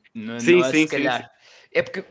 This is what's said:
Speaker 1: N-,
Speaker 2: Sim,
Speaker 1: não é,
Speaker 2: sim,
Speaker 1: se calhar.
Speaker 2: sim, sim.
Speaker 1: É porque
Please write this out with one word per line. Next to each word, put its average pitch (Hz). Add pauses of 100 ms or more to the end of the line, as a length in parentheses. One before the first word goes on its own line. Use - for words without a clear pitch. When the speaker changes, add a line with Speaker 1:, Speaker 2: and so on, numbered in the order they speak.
(160)
Speaker 1:
N-, 117
Speaker 2:
Sim, 175
Speaker 1:
não 170
é, 135
Speaker 2:
sim, 156
Speaker 1:
se 156
calhar. 143
Speaker 2:
sim, 117
sim. - (440)
Speaker 1:
É 170
porque 185